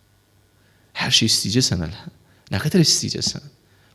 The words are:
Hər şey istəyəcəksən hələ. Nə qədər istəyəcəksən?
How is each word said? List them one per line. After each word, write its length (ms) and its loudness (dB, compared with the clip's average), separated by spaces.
Hər 220 -2
şey 100 2
istəyəcəksən 560 0
hələ. 240 -12
Nə 140 0
qədər 160 4
istəyəcəksən? 640 -2